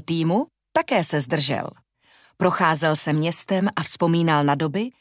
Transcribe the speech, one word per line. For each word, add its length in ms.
týmu, 420
také 300
se 180
zdržel. 480
Procházel 580
se 180
městem 600
a 80
vzpomínal 600
na 120
doby, 340